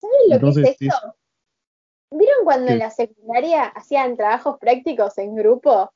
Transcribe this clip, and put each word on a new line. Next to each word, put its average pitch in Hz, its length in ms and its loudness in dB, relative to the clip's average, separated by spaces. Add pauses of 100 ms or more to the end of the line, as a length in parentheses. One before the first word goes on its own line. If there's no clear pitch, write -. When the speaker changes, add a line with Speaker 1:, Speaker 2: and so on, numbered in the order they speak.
Speaker 1:
¿Saben 453 160 0 (100)
lo 311 80 4
Speaker 2:
Entonces, 143 300 2
Speaker 1:
que 254 60 6
es - 60 -8
Speaker 2:
sí. 135 100 -6
Speaker 1:
esto? - 280 -6 (960)
¿Vieron 453 320 2
cuando 262 240 0
Speaker 2:
¿Qué? 247 60 0
Speaker 1:
en 233 60 0
la 220 120 -6
secundaria 247 720 -4
hacían 247 540 -6
trabajos 240 420 -4
prácticos 240 600 -2
en 208 180 -10
grupo? 220 580 0